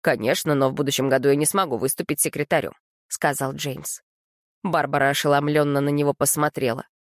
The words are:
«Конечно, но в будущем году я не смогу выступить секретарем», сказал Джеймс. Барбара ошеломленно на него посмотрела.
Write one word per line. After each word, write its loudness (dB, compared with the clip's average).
«Конечно, 0
но 2
в -4
будущем 0
году 2
я 4
не 0
смогу -2
выступить -4
секретарем», -2
сказал -4
Джеймс. -10
Барбара 2
ошеломленно 2
на 0
него 2
посмотрела. -2